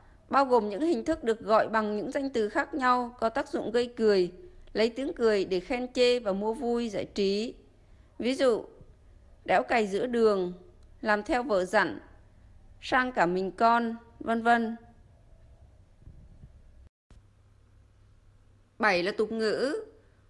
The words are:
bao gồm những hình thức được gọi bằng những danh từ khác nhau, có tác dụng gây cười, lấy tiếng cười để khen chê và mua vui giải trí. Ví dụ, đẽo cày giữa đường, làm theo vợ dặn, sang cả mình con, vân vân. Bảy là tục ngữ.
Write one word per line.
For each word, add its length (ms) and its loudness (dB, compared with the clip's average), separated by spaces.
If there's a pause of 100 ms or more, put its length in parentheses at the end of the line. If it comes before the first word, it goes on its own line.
(300)
bao 160 4
gồm 240 4
những 120 -6
hình 240 0
thức 180 -2
được 160 -2
gọi 300 2
bằng 280 0
những 140 -6
danh 180 -4
từ 200 -2
khác 240 -4
nhau, 460 0
có 100 0
tác 200 -4
dụng 220 -6
gây 260 -2
cười, 340 2 (420)
lấy 160 2
tiếng 240 -6
cười 320 2
để 140 -2
khen 340 -6
chê 260 4
và 140 -2
mua 200 -2
vui 360 -4
giải 160 -6
trí. 480 -2 (640)
Ví 160 -2
dụ, 300 2 (800)
đẽo 180 2
cày 240 0
giữa 200 -2
đường, 460 2 (480)
làm 220 0
theo 200 -2
vợ 220 0
dặn, 340 0 (840)
sang 300 0
cả 140 2
mình 260 -2
con, 440 2 (240)
vân 220 -2
vân. 340 2 (4000)
Bảy 240 2
là 80 0
tục 200 -4
ngữ. 440 -2 (540)